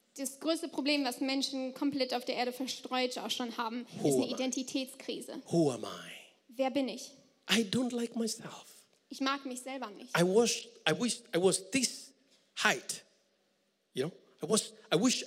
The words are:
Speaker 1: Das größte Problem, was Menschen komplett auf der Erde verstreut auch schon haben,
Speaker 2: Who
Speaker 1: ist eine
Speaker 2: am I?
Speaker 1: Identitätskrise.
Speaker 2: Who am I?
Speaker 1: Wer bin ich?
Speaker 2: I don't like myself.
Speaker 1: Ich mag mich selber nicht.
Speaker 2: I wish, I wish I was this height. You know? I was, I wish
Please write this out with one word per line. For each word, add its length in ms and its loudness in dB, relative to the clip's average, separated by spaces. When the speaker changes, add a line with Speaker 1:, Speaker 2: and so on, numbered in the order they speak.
Speaker 1:
Das 220 -8
größte 280 -2
Problem, 360 0
was 160 -2
Menschen 540 -2
komplett 400 0
auf 120 -4
der 100 -2
Erde 160 0
verstreut 680 -2
auch 140 -6
schon 260 -4
haben, 300 -4
Speaker 2:
Who 60 4
Speaker 1:
ist 80 6
eine 100 4
Speaker 2:
am 40 -6
I? 40 -4
Speaker 1:
Identitätskrise. 1120 -4
Speaker 2:
Who 240 6
am 120 -6
I? 280 -10
Speaker 1:
Wer 200 0
bin 200 2
ich? 220 -10
Speaker 2:
I 120 4
don't 280 0
like 240 -4
myself. 500 -6
Speaker 1:
Ich 120 -10
mag 240 0
mich 160 -8
selber 300 -8
nicht. 260 -16
Speaker 2:
I 60 6
wish, 440 6
I 100 2
wish 200 0
I 60 2
was 300 4
this 420 0
height. 400 2
You 140 -2
know? 40 -6
I 60 -6
was, 240 2
I 80 4
wish 280 4